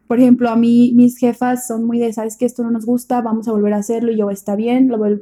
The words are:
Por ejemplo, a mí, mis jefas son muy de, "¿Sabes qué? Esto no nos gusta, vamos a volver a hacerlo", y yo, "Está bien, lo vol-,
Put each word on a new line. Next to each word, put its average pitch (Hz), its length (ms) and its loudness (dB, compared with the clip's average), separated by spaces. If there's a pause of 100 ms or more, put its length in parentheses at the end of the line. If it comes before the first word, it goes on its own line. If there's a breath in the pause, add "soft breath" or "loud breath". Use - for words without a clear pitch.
Por 233 140 -2
ejemplo, 247 280 4
a 226 80 -2
mí, 240 380 4
mis 247 240 4
jefas 247 480 -2
son 226 180 -6
muy 233 140 -2
de, 233 160 -2
"¿Sabes 220 240 -8
qué? 247 80 0
Esto 240 160 -6
no 233 80 -4
nos 226 160 -4
gusta, 247 340 -2
vamos 220 280 -4
a 226 40 -2
volver 208 220 0
a 208 40 -2
hacerlo", 226 340 -2
y 220 40 -4
yo, 202 140 -2
"Está 196 260 -6
bien, 247 320 2
lo 233 100 -2
vol-, 208 240 0